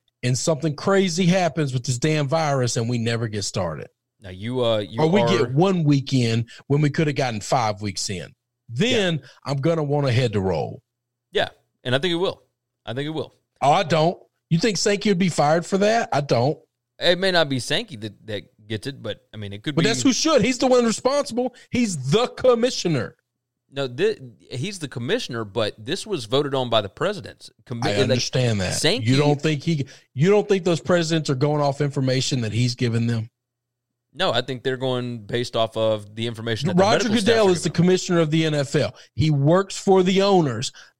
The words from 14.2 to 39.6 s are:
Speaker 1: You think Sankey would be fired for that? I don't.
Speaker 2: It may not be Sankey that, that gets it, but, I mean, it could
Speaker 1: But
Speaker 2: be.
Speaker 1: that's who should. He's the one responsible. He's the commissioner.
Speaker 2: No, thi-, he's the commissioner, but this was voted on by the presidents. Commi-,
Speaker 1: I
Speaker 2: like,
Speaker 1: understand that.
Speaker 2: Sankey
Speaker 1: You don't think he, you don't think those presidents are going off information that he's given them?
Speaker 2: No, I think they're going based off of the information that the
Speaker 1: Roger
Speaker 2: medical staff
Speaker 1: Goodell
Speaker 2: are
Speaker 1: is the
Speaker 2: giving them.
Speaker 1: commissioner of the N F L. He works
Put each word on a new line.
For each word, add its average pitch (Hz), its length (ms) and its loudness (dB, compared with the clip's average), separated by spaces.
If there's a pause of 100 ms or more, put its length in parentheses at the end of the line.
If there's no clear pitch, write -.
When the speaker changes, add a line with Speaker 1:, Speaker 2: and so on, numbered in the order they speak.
Speaker 1:
You 165 100 2
think 208 180 0
Sankey 208 320 0
would 190 80 4
be 185 120 2
fired 160 360 2
for 196 140 -2
that? 220 340 2
I 143 80 0
don't. 139 380 0 (400)
Speaker 2:
It 170 180 2
may 190 140 0
not 165 180 2
be 131 100 -2
Sankey 170 360 -6
that, 104 320 -14
that 104 400 -12
gets 110 200 -6
it, 127 140 -12
but, 107 320 -10
I 110 40 -16
mean, 101 160 -10
it 104 100 -14
could 151 100 -6
Speaker 1:
But 160 100 2
Speaker 2:
be. 208 40 2
Speaker 1:
that's 214 160 -2
who 262 100 4
should. 294 300 2
He's 254 160 0
the 269 80 2
one 247 180 4
responsible. 254 720 -2 (160)
He's 180 400 -2
the 233 160 4
commissioner. 226 880 0 (560)
Speaker 2:
No, 135 160 -4
thi-, 175 300 -2 (340)
he's 180 280 -6
the 151 80 -8
commissioner, 123 580 -6
but 104 280 -2 (100)
this - 220 -6
was 165 200 -6
voted 135 280 0
on 127 160 -2
by 113 120 2
the 101 80 -8
presidents. 160 600 -8 (160)
Commi-, 117 200 -6
Speaker 1:
I 107 80 0
Speaker 2:
like, 104 60 0
Speaker 1:
understand 117 640 0
that. 90 140 -2
Speaker 2:
Sankey 139 340 0
Speaker 1:
You 131 80 4
don't 147 240 2
think 156 220 -2
he, 151 240 -2 (260)
you 151 160 2
don't 202 180 4
think 190 180 2
those 170 160 2
presidents 165 500 0
are 135 40 0
going 147 260 0
off 143 200 -2
information 131 600 0
that 107 100 -4
he's 120 240 0
given 117 320 0
them? 113 220 -4 (840)
Speaker 2:
No, 175 220 -2
I 120 80 2
think 127 220 -8
they're 131 120 0
going 123 440 -4
based 113 360 -6
off 113 220 0
of 107 380 -2
the 110 100 -4
information 113 420 -4
that 202 100 -2
the 185 40 6
Speaker 1:
Roger 214 280 2
Speaker 2:
medical 214 120 2
staff 190 40 -4 (100)
Speaker 1:
Goodell 214 140 4
Speaker 2:
are - 20 4
Speaker 1:
is 170 100 0
the 175 80 -4
Speaker 2:
giving - 60 -4
them. 175 100 4
Speaker 1:
commissioner 180 360 2
of 156 100 0
the 160 120 2
N 156 120 -2
F 143 200 -2
L. 135 200 0 (180)
He 156 160 0
works 156 480 2